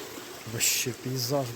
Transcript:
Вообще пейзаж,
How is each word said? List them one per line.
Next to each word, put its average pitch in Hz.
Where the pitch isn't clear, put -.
Вообще -
пейзаж, 127